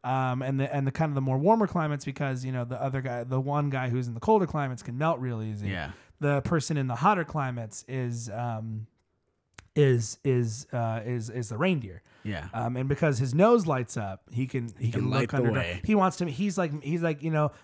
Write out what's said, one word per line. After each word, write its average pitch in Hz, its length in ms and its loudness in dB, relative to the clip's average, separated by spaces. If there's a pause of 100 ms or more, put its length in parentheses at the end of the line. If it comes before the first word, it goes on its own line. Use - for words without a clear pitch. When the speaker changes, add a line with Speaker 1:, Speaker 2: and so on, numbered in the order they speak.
Speaker 1:
Um, 131 360 0
and 135 200 0
the, 139 140 0
and 135 120 0
the 135 40 2
kind 160 200 0
of 143 40 -2
the 139 60 0
more 131 180 0
warmer 208 280 6
climates, 151 380 -2
because, 131 420 -4
you 131 60 -4
know, 127 120 -2
the 123 180 -6
other 135 200 -2
guy, 123 220 -4
the 127 160 0
one 143 300 0
guy 131 200 -2
who's 123 180 0
in 120 60 -6
the 117 60 -8
colder 208 260 4
climates 135 360 -4
can 120 140 -8
melt 151 240 0
real 120 220 -4
easy. 104 260 -4
Speaker 2:
Yeah. 87 220 -4 (300)
Speaker 1:
The 143 220 2
person 160 360 0
in 131 80 0
the 123 100 -4
hotter 175 280 4
climates 123 640 -6
is, 123 420 -4
um, 113 560 -6 (880)
is, 127 500 4
is, 123 480 2
uh, 113 320 -2
is, 120 260 -4
is 113 180 -6
the 110 100 -6
reindeer. 135 440 -2 (200)
Speaker 2:
Yeah. 90 320 -6
Speaker 1:
Um, 117 220 -2
and 131 120 -2
because 143 300 2
his 127 160 0
nose 208 320 6
lights 131 300 -2
up, 98 340 -6
he 127 160 -2
can, 120 220 -4 (100)
he 123 80 -2
Speaker 2:
He 113 60 2
Speaker 1:
can 127 100 0
Speaker 2:
can 127 80 0
Speaker 1:
look 131 100 2
Speaker 2:
light 117 100 0
the 143 80 -2
Speaker 1:
under. 117 140 2
Speaker 2:
way. 87 320 -2
Speaker 1:
He 220 100 4
wants 185 240 4
to. 175 80 0
He's 160 300 -2
like, 151 260 -2
he's 165 200 0
like, 160 200 0
you 160 80 0
know, 151 220 2 (120)